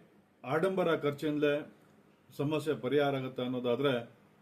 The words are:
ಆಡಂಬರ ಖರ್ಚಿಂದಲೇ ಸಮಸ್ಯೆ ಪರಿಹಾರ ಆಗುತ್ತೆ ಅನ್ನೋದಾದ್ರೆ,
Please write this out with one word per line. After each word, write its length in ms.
ಆಡಂಬರ 520
ಖರ್ಚಿಂದಲೇ 760
ಸಮಸ್ಯೆ 360
ಪರಿಹಾರ 420
ಆಗುತ್ತೆ 280
ಅನ್ನೋದಾದ್ರೆ, 680